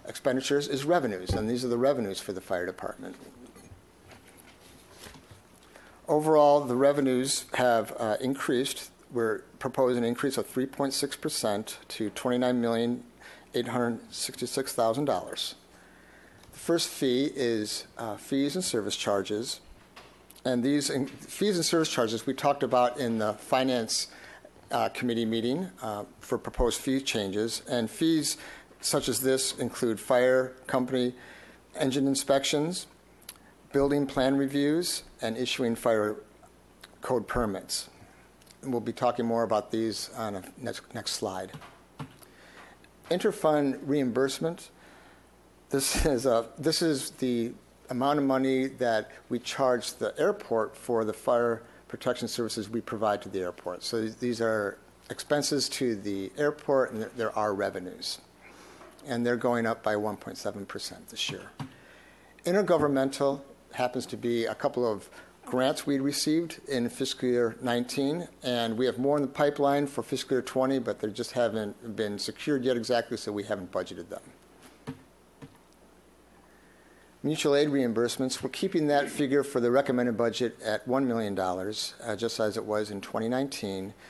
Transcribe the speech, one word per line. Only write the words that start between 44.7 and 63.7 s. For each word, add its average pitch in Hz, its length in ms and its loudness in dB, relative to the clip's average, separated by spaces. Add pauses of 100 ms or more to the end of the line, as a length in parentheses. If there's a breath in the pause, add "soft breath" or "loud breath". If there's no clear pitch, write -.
This - 360 2
is 131 200 4
a, 117 200 4 (120)
this 156 240 2
is 151 300 0
the 120 400 0 (380)
amount 139 280 2
of 143 60 2
money 131 420 2
that 120 440 0 (180)
we 123 100 -2
charge 123 560 0
the 107 240 -4
airport 147 580 0
for 113 280 0
the 107 80 -2
fire 120 500 0 (260 loud breath)
protection 123 400 -4
services 110 400 -4
we 110 120 -4
provide 104 420 -2
to - 60 -14
the 95 120 -4
airport. 90 420 -6
So 113 240 -2
these 113 340 -4
are 110 380 0 (320)
expenses 143 600 0
to 120 260 0
the 98 400 -4
airport, 143 560 2
and 110 100 -6 (140)
there 110 200 -2
are 107 180 0
revenues. 95 640 -4 (880 loud breath)
And 120 180 -2
they're 120 120 4
going 117 300 0
up 113 180 -2
by 107 100 2
one 104 220 -2
point - 200 -12
seven 101 300 -8
percent - 440 -12
this - 200 -6
year. 92 120 -10 (1000 loud breath)
Intergovernmental 143 960 2 (320)